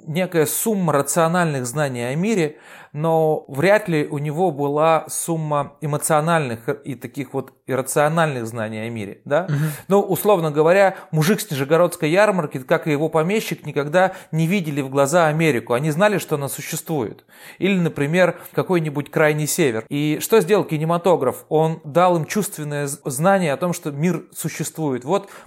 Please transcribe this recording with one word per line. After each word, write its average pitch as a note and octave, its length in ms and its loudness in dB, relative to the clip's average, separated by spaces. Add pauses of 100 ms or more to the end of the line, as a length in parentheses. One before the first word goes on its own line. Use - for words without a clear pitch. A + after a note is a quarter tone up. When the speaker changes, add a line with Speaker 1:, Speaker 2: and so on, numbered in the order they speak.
Speaker 1:
некая E3+ 420 0
сумма F#3+ 460 0
рациональных D#3+ 720 2
знаний B2+ 340 -2
о B2+ 140 -4
мире, F3 420 0 (360)
но D#3 540 0
вряд F#3+ 400 2
ли D3+ 200 0
у D#3 100 -6
него D3+ 340 -2
была D3 560 2
сумма D3+ 720 -4
эмоциональных D3+ 880 0 (160)
и C3+ 120 -8
таких B2+ 380 -12
вот C3 200 -6 (120)
иррациональных D3 840 0
знаний A2 320 -6
о A2 100 -6
мире, A2 340 -8
да? D#3 240 -2
Speaker 2:
Мгм. D3+ 240 -2 (160)
Speaker 1:
Ну, G3+ 140 4
условно F3 500 2
говоря, F#3 440 4 (160)
мужик D#3 280 2
с - 100 -10
Нижегородской D#3 600 0
ярмарки, F#3 500 2
как D#3+ 280 0
и D#3 40 0
его D3 160 0
помещик, E3+ 580 -2
никогда D3+ 460 0 (220)
не D#3+ 140 2
видели D#3 340 0
в C3+ 80 -4
глаза C#3+ 380 2
Америку. D3+ 460 2
Они D3+ 180 0
знали, G3 260 2
что - 180 -4
она C#3 140 -4
существует. - 720 -6 (360)
Или, F#3+ 200 2
например, E3+ 600 0 (140)
какой-нибудь D3+ 580 -2
крайний D3+ 360 2
север. B2 420 0
И D3 320 -2
что A3+ 200 4
сделал F3+ 240 2
кинематограф? D#3+ 840 0
Он D#3+ 360 2
дал F3 320 4
им D3+ 80 -2
чувственное D3 600 -4
з-, C#3+ 180 -8
знание D#3 480 2
о C3 40 -2
том, F3 160 -2
что - 180 -6
мир E3 340 -2 (100)
существует. D3 720 -4
Вот F#3+ 240 -2 (180)